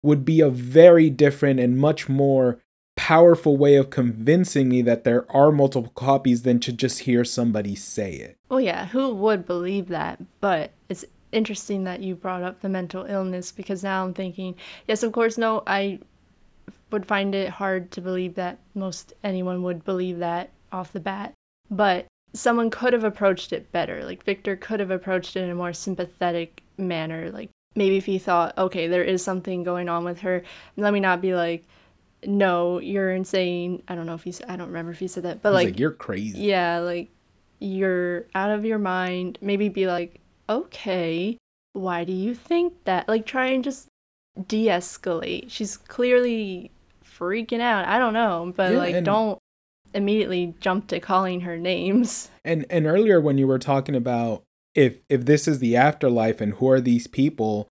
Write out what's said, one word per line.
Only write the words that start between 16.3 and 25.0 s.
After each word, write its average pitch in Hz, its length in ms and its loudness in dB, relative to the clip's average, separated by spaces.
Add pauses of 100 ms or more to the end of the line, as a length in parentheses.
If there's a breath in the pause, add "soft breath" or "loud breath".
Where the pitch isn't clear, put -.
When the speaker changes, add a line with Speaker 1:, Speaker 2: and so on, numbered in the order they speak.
Speaker 2:
would 202 120 -4
find 196 300 -2
it 196 160 -2
hard 185 420 -4
to - 80 -12
believe 185 360 -6
that 180 220 -8 (180)
most 190 360 -10 (120)
anyone 180 400 -4
would 175 200 -6
believe 180 360 -4
that 175 300 -6 (200)
off 185 220 -10
the 190 80 -8
bat, 196 320 -10 (360)
but 196 380 0 (260)
someone 233 380 0
could 247 220 0
have 226 120 0
approached 196 480 -2
it - 200 -12
better. - 320 -4
Like, - 200 -12
Victor 196 300 -4
could 202 240 -8
have 196 140 -4
approached 185 440 -4